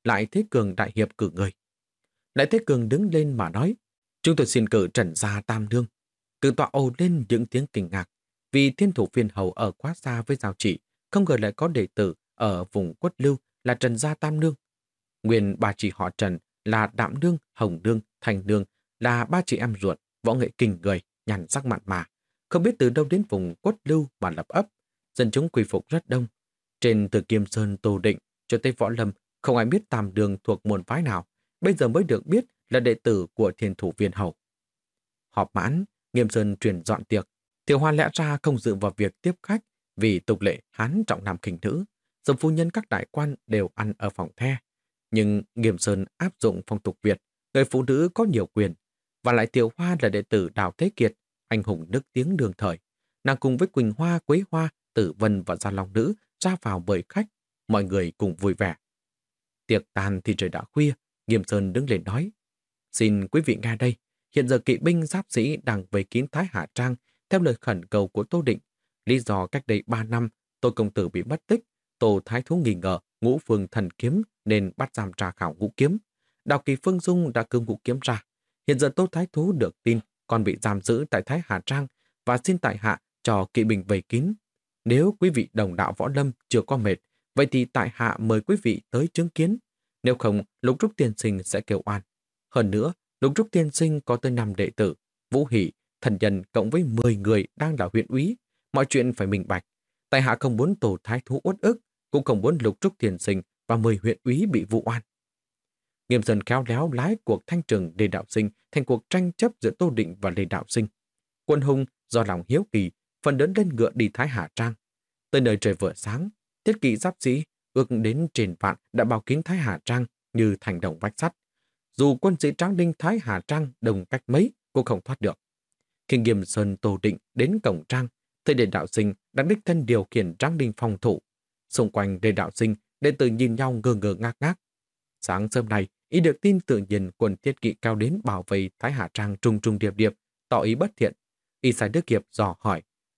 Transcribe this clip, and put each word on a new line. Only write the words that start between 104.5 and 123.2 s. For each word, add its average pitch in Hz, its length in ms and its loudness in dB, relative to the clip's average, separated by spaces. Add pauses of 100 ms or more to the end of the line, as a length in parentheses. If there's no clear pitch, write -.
vu 110 220 0
oan." 117 160 -2 (1080)
Nghiêm 120 140 2
Sơn 107 200 0
khéo 127 260 0
léo 139 240 -2
lái 147 320 -2
cuộc 107 220 -2
thanh 170 160 -2
trừng 90 360 -2
Lê 107 80 4
Đạo 92 220 -4
Sinh 107 220 0 (220)
thành 143 120 0
cuộc 123 260 0
tranh 180 220 0
chấp 233 280 0
giữa 113 100 0
Tô 175 200 0
Định 98 300 -2
và 98 100 -2
Lê 92 140 -2
Đạo 85 240 -4
Sinh. 110 180 0 (580)
Quân 147 160 2
hùng 135 240 2 (240)
do 117 160 2
lòng 90 240 -4
hiếu 160 240 0
kỳ, 98 180 0 (320)
phần 143 160 2
lớn 156 180 2
lên 208 200 2
ngựa 113 180 4
đi 110 200 2
Thái 135 140 -2
Hà 101 260 -4
Trang. 117 200 -4 (560)
Tới 139 100 4
nơi 113 200 4
trời 101 140 2
vừa 90 200 -2
sáng, 143 360 -8 (340)
thiết 214 160 2
kỵ 120 160 2
giáp 180 240 -4
sĩ 139 240 0 (280)
ước 131 180 2
đến 120 440 0
trên 95 260 0
vạn 98 160 0 (160)
đã 117 120 2
bao 113 160 0
kín 147 220 -2
Thái 180 140 -4
Hà 123 280 -2
Trang 120 220 -2 (260)
như 110 280 2
thành 87 200 -6
đồng 82 180 -6
vách 104 180 -6
sắt. 170 180 -4 (640)
Dù 135 200 4
quân 190 240 2
sĩ 143 180 2
tráng 185 180 0
đinh 170 220 2
Thái 214 240 0